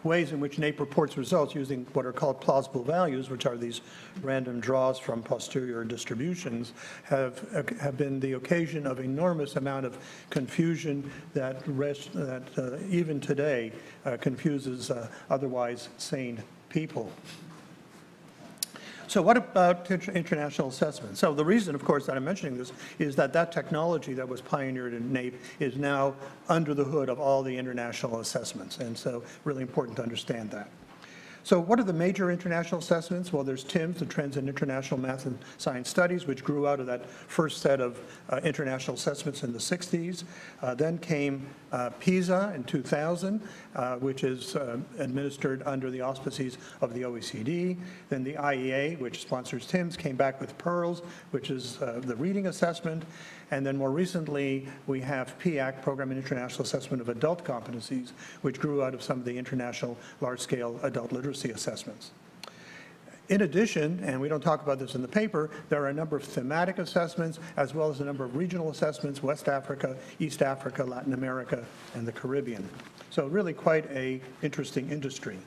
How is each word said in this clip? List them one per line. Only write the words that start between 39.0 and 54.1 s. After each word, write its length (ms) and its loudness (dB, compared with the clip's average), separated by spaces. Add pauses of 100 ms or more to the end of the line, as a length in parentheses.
in 80 -4
the 80 -4
sixties. 640 -2 (380)
Uh, 120 0
then 260 2
came, 460 0 (280)
uh, 160 0 (100)
pisa 560 4
in 80 -6
two 180 -2
thousand, 600 0 (340)
uh, 220 -2
which 260 0
is, 320 0
uh, 220 -2 (220)
administered 640 -2
under 260 -2
the 80 -4
auspices 580 -4 (220)
of 140 0
the 100 -2
O 140 -4
E 40 -6
C 220 -6
D. 320 2 (320)
Then 160 0
the 140 -4
I 180 2
E 160 0
A, 240 2
which 240 -6
sponsors 460 -4
tims, 320 0
came 180 -2
back 240 4
with 180 -8
pearls, 440 0 (300)
which 180 -2
is, 320 -4
uh, 240 -2
the 100 0
reading 320 0
assessment. 560 0 (480)
And 120 2
then 140 2
more 140 2
recently, 760 0 (200)